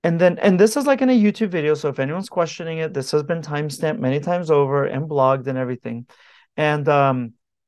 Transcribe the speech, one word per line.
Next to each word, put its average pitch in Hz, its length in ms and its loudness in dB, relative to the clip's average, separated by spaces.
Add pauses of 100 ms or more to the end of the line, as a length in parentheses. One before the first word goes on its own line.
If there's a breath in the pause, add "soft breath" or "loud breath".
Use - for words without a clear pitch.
And 170 160 0
then, 175 180 4
and 185 220 4
this 220 160 6
is, 277 100 -2
like, 269 160 2
in 254 80 2
a 254 100 4
YouTube 208 300 2
video. 151 260 0
So 147 120 -4
if 135 100 -4
anyone's 156 320 -4
questioning 165 500 -4
it, 160 140 -4
this 139 180 -6
has 151 120 0
been 165 180 -4
timestamped 151 580 -4
many 131 200 0
times 170 320 -2
over 143 340 2
and 147 240 -6
blogged 135 380 2
and 131 100 -4
everything. 123 500 -8 (500 soft breath)
And, 151 320 0
um, 135 440 2 (340)